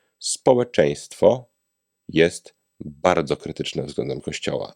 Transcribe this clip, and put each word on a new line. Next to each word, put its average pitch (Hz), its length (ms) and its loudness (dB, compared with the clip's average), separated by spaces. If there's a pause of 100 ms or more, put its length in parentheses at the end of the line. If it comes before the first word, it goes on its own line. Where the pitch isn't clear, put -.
(180)
Społeczeństwo 117 1300 2 (600)
jest - 460 0 (260)
bardzo 76 560 0
krytyczne - 460 -8
względem 135 380 -6
Kościoła, - 560 -6